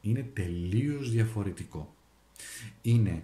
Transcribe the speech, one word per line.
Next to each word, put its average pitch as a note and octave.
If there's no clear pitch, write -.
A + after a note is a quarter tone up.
είναι A#2
τελείως G#2+
διαφορετικό. G2+
Είναι G#2